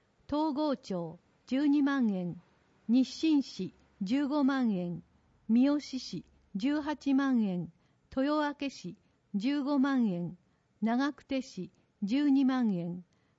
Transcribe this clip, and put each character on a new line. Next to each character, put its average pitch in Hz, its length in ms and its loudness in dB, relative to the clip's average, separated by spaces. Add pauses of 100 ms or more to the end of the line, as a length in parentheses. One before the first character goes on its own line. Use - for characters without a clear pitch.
(280)
東 302 260 -2
郷 294 220 0
町 170 420 -8 (280)
十 277 200 0
二 294 160 4
万 269 280 2
円。 175 260 -4 (520)
日 247 160 4
進 302 380 2
市 - 320 -8 (280)
十 269 240 0
五 285 180 0
万 262 280 2
円。 175 300 -4 (460)
三 240 180 6
好 294 140 2
市 - 440 -10 (300)
十 277 260 -2
八 277 340 -2
万 262 280 2
円。 180 260 -2 (480)
豊 294 440 0
明 277 80 -4
市 - 280 -12 (380)
十 269 280 0
五 285 160 0
万 262 280 2
円。 175 300 -4 (460)
長 254 300 0
久 - 120 -18
手 269 180 -4
市 - 280 -12 (320)
十 269 260 0
二 277 160 6
万 254 300 2
円。 175 300 -6 (340)